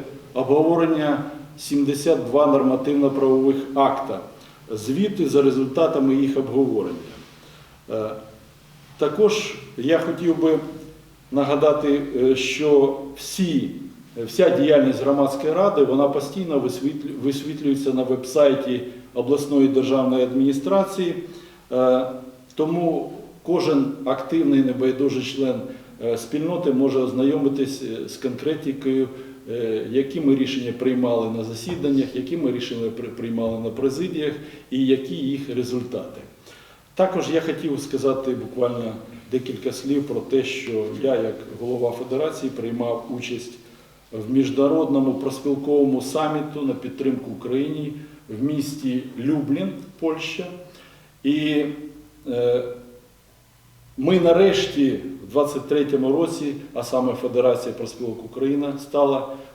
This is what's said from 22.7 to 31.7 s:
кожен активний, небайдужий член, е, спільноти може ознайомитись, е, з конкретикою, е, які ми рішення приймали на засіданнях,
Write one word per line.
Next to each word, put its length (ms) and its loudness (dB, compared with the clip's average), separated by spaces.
кожен 500 2
активний, 580 2
небайдужий 600 0
член, 380 -2
е, 140 0
спільноти 540 -2
може 260 2
ознайомитись, 840 0
е, 260 -8
з 80 -14
конкретикою, 920 -2
е, 400 -2
які 300 0
ми 160 4
рішення 420 -2
приймали 520 0
на 140 -4
засіданнях, 720 -2